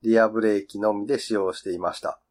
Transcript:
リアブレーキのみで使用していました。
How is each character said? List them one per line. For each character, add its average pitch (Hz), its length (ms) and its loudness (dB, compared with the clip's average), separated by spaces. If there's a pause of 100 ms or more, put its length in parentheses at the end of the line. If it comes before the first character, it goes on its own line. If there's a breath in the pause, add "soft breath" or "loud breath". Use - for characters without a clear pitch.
リ 113 180 4
ア 110 120 6
ブ 110 100 -2
レ 107 160 2
ー 98 100 -4
キ 101 140 -10
の 107 140 2
み 104 120 -6
で 135 120 0
使 - 160 -6
用 95 180 0
し - 80 -10
て 95 120 -8
い 85 60 -6
ま 87 140 -4
し - 80 -14
た。 - 180 -6 (120)